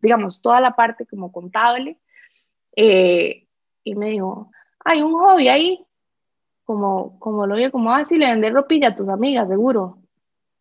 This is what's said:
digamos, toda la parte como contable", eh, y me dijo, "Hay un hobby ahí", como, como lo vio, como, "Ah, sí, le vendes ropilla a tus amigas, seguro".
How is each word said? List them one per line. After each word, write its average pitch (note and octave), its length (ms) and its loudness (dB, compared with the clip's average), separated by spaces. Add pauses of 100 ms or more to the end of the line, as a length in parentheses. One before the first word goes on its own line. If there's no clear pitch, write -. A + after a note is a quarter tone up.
digamos, G#3+ 400 0
toda A#3+ 200 4
la B3+ 140 0
parte A#3 300 -2
como F#3+ 260 -14
contable", A#3+ 640 -4 (800)
eh, F#3 720 2 (360)
y G#3+ 120 -10
me G#3 160 -6
dijo, G#3 400 -8 (340)
"Hay D#4+ 160 0
un D#4 120 0
hobby F4 360 4
ahí", E4 360 0 (800)
como, G3 540 -4
como G#3+ 280 -6
lo G3+ 80 -4
vio, B3 160 -2
como, A#3 220 -2
"Ah, C#4+ 120 0
sí, E4+ 120 -2
le D4+ 100 2
vendes A3 260 0
ropilla C#4 360 2
a G#3 60 -4
tus G3 140 -6
amigas, A3 400 -2
seguro". G3 500 -2 (600)